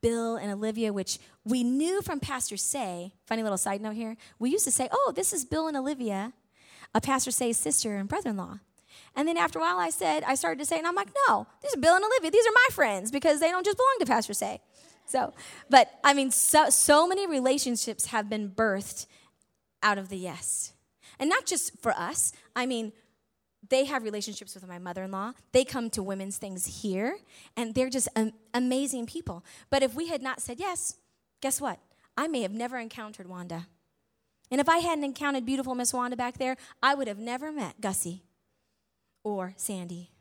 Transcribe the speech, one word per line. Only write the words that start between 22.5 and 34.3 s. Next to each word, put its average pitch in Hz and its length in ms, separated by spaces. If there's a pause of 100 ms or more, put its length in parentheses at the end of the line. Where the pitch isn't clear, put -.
I 247 100
mean, 226 260 (800)
they 262 160
have 269 180
relationships 208 520
with 185 120
my 180 120
mother-in-law. 190 540 (180)
They 254 120
come 254 280
to 220 100
women's 196 360
things 190 440
here, 220 380 (360)
and 226 200
they're 254 140
just 247 260
am-, 220 180 (220)
amazing 254 500
people. 214 400 (240)
But 277 140
if 240 100
we 320 140
had 294 160
not 262 180
said 240 180
yes, 359 360 (460)
guess 269 200
what? 247 180 (380)
I 294 100
may 285 140
have 196 100
never 240 280
encountered 214 480
Wanda. 175 400 (840)